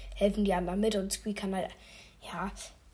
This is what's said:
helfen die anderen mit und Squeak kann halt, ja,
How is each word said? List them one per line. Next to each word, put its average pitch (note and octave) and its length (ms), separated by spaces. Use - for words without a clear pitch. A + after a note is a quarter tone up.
helfen G3+ 300
die G3 80
anderen F3+ 280
mit G#3+ 140
und G3 160
Squeak G#3 260
kann F#3+ 180
halt, F#3 140
ja, F#3 300